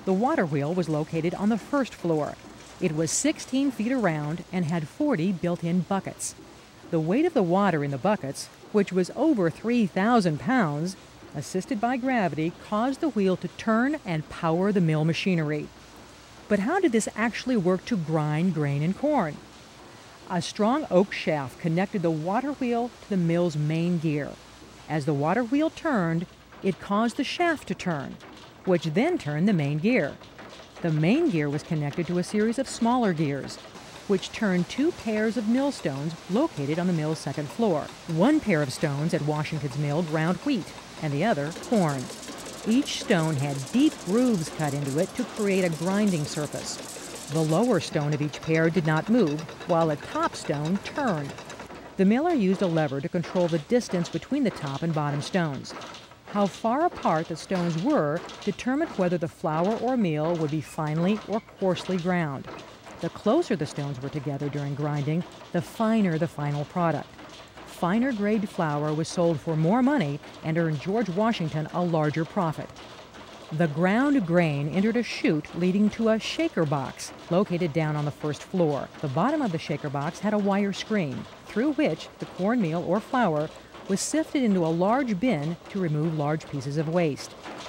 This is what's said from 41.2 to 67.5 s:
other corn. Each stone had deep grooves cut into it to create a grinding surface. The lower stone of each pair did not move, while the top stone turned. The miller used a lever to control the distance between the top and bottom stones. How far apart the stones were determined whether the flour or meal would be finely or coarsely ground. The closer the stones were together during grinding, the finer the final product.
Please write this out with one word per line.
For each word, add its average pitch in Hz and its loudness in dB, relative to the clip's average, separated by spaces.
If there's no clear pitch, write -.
other 160 0
corn. 151 2
Each 247 2
stone 160 2
had 139 -2
deep 285 4
grooves 214 2
cut 147 -2
into 143 -2
it 190 0
to 247 -2
create 196 0
a 170 0
grinding 190 2
surface. 135 -6
The 151 0
lower 170 4
stone 147 -2
of 143 -2
each 147 -4
pair 160 4
did 170 0
not 156 0
move, 165 4
while 165 4
the 151 0
top 311 -4
stone 156 -2
turned. 170 -2
The 190 4
miller 285 4
used 190 2
a 196 2
lever 151 0
to 170 -4
control 175 0
the 165 2
distance 180 0
between 262 -2
the 196 2
top 139 -6
and 165 0
bottom 147 0
stones. 147 -2
How 208 2
far 240 0
apart 175 0
the 170 -4
stones 175 -2
were 180 2
determined 269 -2
whether 180 0
the 165 -2
flour 170 0
or 254 0
meal 165 2
would 156 0
be 156 -2
finely 165 0
or 202 -2
coarsely 185 0
ground. 165 -2
The 165 -4
closer 254 2
the 151 -2
stones 143 -6
were 139 -6
together 143 -4
during 143 -4
grinding, 147 -2
the 175 0
finer 220 2
the 165 0
final 147 -2
product. 165 -2